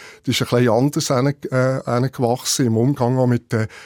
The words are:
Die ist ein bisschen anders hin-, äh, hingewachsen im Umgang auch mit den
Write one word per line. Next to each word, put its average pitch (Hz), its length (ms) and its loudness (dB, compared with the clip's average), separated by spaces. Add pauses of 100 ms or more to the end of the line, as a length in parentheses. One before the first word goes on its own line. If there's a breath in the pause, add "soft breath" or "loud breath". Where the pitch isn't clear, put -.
(260 loud breath)
Die 127 60 0
ist 107 100 -2
ein 113 60 -4
bisschen 123 200 2
anders 135 400 0
hin-, 139 420 -2
äh, 131 340 0
hingewachsen 123 800 -2
im 113 100 0
Umgang 127 400 2
auch 131 100 2
mit 123 260 0
den 110 140 0 (200 loud breath)